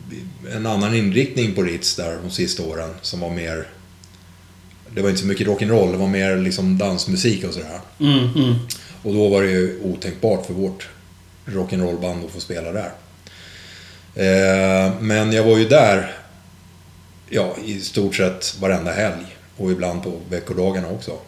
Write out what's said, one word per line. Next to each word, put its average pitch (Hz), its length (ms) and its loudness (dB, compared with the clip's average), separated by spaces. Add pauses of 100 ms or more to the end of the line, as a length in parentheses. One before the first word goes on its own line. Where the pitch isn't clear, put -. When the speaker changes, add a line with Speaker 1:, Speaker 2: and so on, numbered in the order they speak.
(520)
Speaker 1:
en 113 140 -6
annan 104 280 0
inriktning 110 600 2
på 98 80 0
Ritz 87 340 -2
där 82 260 -6
de 90 80 -8
sista 90 320 -4
åren 80 280 -6 (120)
som - 180 -6
var 85 100 -6
mer, 82 380 -6 (1300)
det 98 80 0
var 98 60 2
inte 92 120 2
så 92 60 -4
mycket 98 200 0
rock'n'roll, 104 460 4
det 92 60 -2
var 98 80 0
mer 98 300 2
liksom 92 420 2
dansmusik 95 640 0
och 90 100 -6
sådär. 87 260 -10 (200)
Speaker 2:
Mm, 143 180 4 (160)
mm. 131 200 4 (480)
Speaker 1:
Och 104 120 -2
då 104 140 6
var 98 140 6
det 95 80 2
ju 92 320 0
otänkbart 92 640 -2
för 92 80 -8
vårt 95 340 -4 (580)
rock'n'roll-band 90 800 -2
att 80 40 -14
få 87 100 -12
spela 85 320 -8
där. 95 180 -6 (1200)
Eh, 95 840 4
men 107 320 2
jag 110 120 4
var 110 140 8
ju 110 100 4
där, 107 480 4 (1120)
ja, 92 340 0
i 104 160 -6
stort 98 360 -2
sett 92 440 0
varenda 87 320 0
helg 90 440 -4 (200)
och 95 160 -2
ibland 87 300 -2
på 92 100 -6 (180)
veckodagarna 90 580 -2
också. 85 240 -8 (160)